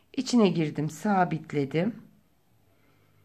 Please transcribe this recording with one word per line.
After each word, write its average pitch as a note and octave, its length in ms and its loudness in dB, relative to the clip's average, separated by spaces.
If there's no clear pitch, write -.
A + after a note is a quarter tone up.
İçine A#3+ 320 4
girdim, D3+ 420 -2
sabitledim. D#3+ 1040 -2